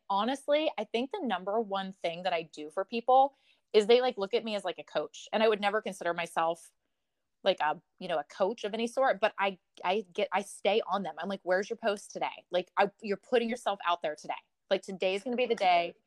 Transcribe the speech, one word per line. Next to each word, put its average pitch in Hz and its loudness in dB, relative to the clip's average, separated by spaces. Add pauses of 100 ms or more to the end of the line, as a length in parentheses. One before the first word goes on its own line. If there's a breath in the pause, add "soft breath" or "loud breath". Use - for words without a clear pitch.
honestly, 277 0
I 214 -4
think - -4
the 415 -6
number 202 -2
one 196 -4 (100)
thing 170 -4
that 180 -2
I 165 -2
do 151 -14
for 190 -2
people 262 4 (360)
is 214 6
they, 247 8
like, 254 -2
look 196 -2
at 233 0
me 220 -4
as, 190 -6
like, 170 -6
a 147 -14
coach, - -6
and 214 2
I 226 6
would 214 4
never 202 0
consider 180 -4
myself, 170 -2 (720)
like, 185 4
a, 151 0 (180)
you 185 -10
know, 165 -2
a 147 -4
coach 208 -4
of 202 -8
any 226 -2
sort, 240 0
but 208 2
I, 196 -2 (240)
I 190 -2
get, 208 -2
I 196 0
stay - 0
on 190 -2
them. 156 -8
I'm 175 -6
like, 196 -6
"Where's 185 0
your 220 -8
post 208 -4
today?" 156 -6
Like, 180 -2
I, 196 2 (100)
you're 196 -4
putting 233 0
yourself 214 -4
out 175 0
there 156 -4
today. - -10 (360)
Like, 190 2
today's 196 -2
gonna 247 -4
be 247 0
the 226 0
day. 175 2 (120)